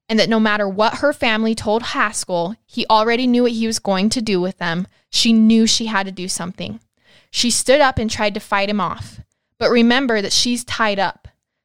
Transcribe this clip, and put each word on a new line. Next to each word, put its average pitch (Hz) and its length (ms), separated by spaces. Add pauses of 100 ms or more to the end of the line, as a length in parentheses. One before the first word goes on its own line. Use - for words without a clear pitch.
and 220 100
that 196 100
no 220 120
matter 208 280
what 214 280
her 285 160
family 220 420
told 220 280
Haskell, 208 720 (100)
he - 220
already 226 380
knew 240 160
what 240 100
he 226 140
was 220 120
going 196 320
to 233 120
do 202 180
with 185 180
them, 175 280 (240)
she - 240
knew 220 320
she 226 200
had 196 200
to 190 60
do 180 160
something. 190 520 (500)
She 240 200
stood 262 320
up 262 160
and 233 120
tried 214 240
to 214 60
fight 202 300
him 208 100
off. - 400 (380)
But 226 120
remember 240 520
that 202 100
she's 240 320
tied 208 340
up, - 300 (360)